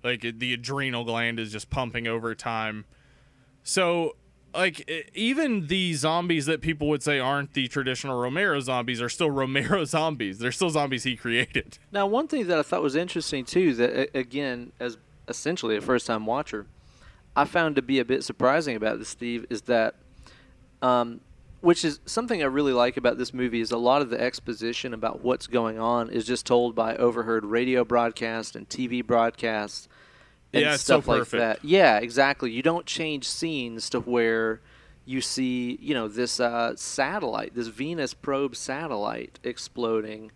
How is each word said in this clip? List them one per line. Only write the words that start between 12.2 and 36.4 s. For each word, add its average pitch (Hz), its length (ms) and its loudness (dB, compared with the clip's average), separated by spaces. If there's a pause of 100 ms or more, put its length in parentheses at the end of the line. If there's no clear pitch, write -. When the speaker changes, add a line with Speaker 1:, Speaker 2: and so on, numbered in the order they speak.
Speaker 2:
thing 247 180 -2
that 170 120 2
I 147 40 4
thought 170 200 -2
was 143 140 2
interesting, 160 480 -4
too, 175 300 4
that, 120 160 4 (240)
a-, 139 40 -2
again, 123 600 -4
as 120 160 -6 (320)
essentially 151 480 -2
a 101 60 0
first-time 120 440 0
watcher, 110 400 -4 (720)
I 143 80 6
found 156 320 2
to 131 60 4
be 131 160 2
a 123 60 4
bit 127 200 0
surprising 135 520 2
about 110 220 0
this, 110 100 -12
Steve, 120 420 -6
is 113 120 -6
that, 117 340 2 (840)
um, 120 380 2 (420)
which 170 220 6
is 147 200 -2
something 226 380 -2
I 139 40 2
really 135 280 2
like 123 240 4
about 123 180 2
this 123 160 -4
movie, 123 280 0
is 113 120 -2
a 120 60 0
lot 127 240 4
of 120 80 -4
the 117 100 -2
exposition 117 720 -4
about 110 320 -4
what's 127 220 0
going 113 320 0
on 117 320 0
is 117 160 -2
just 123 200 -2
told 120 280 4
by 113 220 0
overheard 117 500 2
radio 123 380 2
broadcasts 113 720 0
and 107 140 -14
T 127 180 -4
V 123 140 -2
broadcasts 113 880 0 (640)
and 139 100 4
Speaker 1:
Yeah, 147 120 4
it's 135 80 0
so 131 160 6
Speaker 2:
stuff - 100 -4
like 117 120 4
Speaker 1:
perfect. 117 200 -2
Speaker 2:
that. 113 240 0
Yeah, 151 340 8
exactly. 127 540 2
You 123 100 -2
don't 165 220 2
change 151 420 -4
scenes 123 640 -6
to 127 100 0
where 113 600 2 (460)
you 131 160 -4
see, 127 580 -2
you 143 140 -2
know, 117 120 -2
this, 117 320 -2
uh, 117 380 0